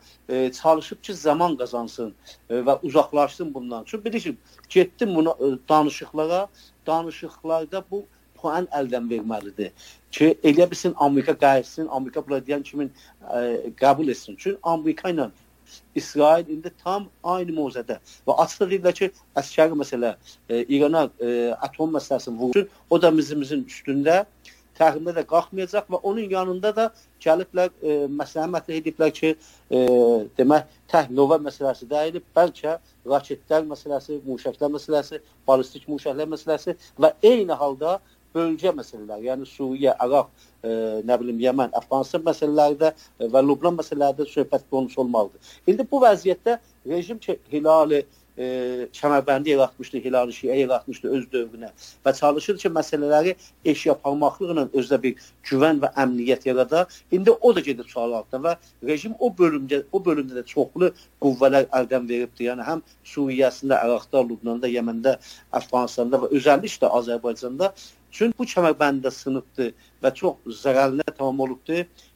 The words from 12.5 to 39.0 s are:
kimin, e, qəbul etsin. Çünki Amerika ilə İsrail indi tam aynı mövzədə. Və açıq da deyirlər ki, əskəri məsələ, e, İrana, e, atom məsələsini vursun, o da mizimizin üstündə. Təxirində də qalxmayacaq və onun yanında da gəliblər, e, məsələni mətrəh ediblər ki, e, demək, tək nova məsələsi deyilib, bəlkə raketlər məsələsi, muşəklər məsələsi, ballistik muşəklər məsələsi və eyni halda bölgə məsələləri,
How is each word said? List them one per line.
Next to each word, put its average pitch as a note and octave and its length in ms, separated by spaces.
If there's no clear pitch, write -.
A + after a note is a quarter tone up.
kimin, C#3 300
e, A#2+ 560
qəbul C#3 340
etsin. G#2+ 280
Çünki G3 240
Amerika D#3+ 480
ilə C#3+ 200
İsrail D#3+ 540
indi D#3+ 240
tam F#3+ 260
aynı F3 320
mövzədə. B2+ 440
Və C3+ 160
açıq - 200
da F#3 80
deyirlər F3+ 260
ki, F#3+ 140
əskəri D#3 460
məsələ, A#2+ 320
e, A#2 160
İrana, D3 400
e, A#2+ 400
atom D#3+ 340
məsələsini B2+ 440
vursun, B2+ 300
o E3+ 120
da E3+ 80
mizimizin C#3+ 580
üstündə. D3+ 560
Təxirində D#3+ 320
də E3 160
qalxmayacaq F#3 640
və F3+ 100
onun G3+ 300
yanında F#3 440
da A3 100
gəliblər, F3+ 480
e, D3+ 140
məsələni D#3 460
mətrəh D#3+ 260
ediblər D#3 320
ki, D#3+ 220
e, B2+ 100
demək, C#3+ 320
tək D3 240
nova C#3 240
məsələsi C#3 540
deyilib, D#3+ 340
bəlkə E3 440
raketlər C#3+ 640
məsələsi, C#3+ 560
muşəklər C3+ 480
məsələsi, D3 480
ballistik C3 380
muşəklər D3 480
məsələsi D#3 460
və D#3 160
eyni G#3+ 300
halda C#3+ 460
bölgə E3 420
məsələləri, G#2+ 500